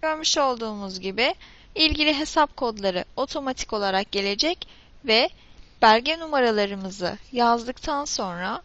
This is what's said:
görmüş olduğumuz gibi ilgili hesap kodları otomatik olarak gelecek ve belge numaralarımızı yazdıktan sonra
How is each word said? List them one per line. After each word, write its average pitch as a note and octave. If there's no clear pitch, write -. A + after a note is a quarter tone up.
görmüş D#4
olduğumuz A3
gibi G#3
ilgili D4+
hesap D4+
kodları G3
otomatik C4+
olarak G3+
gelecek G3+
ve A#3+
belge A#3+
numaralarımızı G3+
yazdıktan A#3+
sonra G3